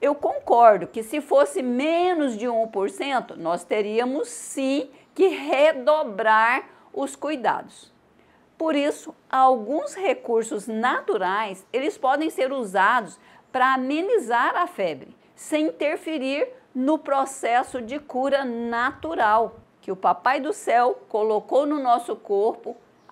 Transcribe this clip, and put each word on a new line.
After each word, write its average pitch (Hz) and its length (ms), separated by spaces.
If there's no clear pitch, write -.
Eu 285 120
concordo 233 760
que 226 140
se 285 200
fosse 277 400
menos 294 760
de 233 100
um 226 200
por 196 220
cento, 269 480
nós 170 260
teríamos 233 640
sim 269 640
que 381 120
redobrar 277 1400
os 277 220
cuidados. 254 760
Por 320 180
isso, 294 400
alguns 262 640
recursos 240 720
naturais, 220 1080
eles 269 240
podem 294 320
ser 262 220
usados 208 680
para 262 220
amenizar 285 800
a 349 120
febre, 160 480
sem 302 320
interferir 302 800
no 269 240
processo 269 840
de 247 180
cura 269 440
natural 233 1120
que 196 100
o 185 40
Papai 196 440
do 294 120
Céu 240 560
colocou 220 580
no 294 160
nosso 240 340
corpo 214 600